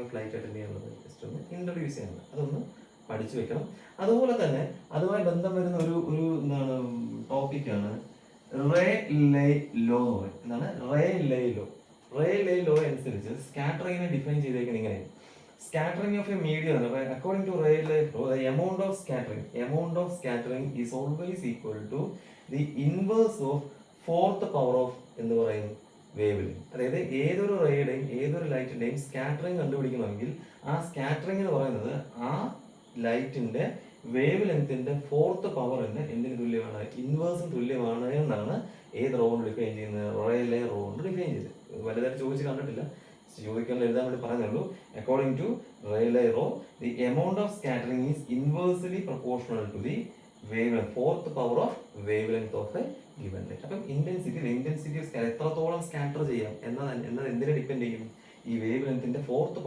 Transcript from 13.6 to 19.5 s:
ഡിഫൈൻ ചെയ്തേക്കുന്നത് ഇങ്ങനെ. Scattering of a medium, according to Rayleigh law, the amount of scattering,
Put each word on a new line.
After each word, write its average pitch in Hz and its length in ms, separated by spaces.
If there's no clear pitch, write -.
ഡിഫൈൻ 147 200
ചെയ്തേക്കുന്നത് 120 360
ഇങ്ങനെ. 98 160
Scattering 180 520
of 202 140
a 190 100
medium, 156 340
according 190 320
to 185 60
Rayleigh 151 500
law, 135 200
the 131 180
amount 185 340
of 196 140
scattering, 113 420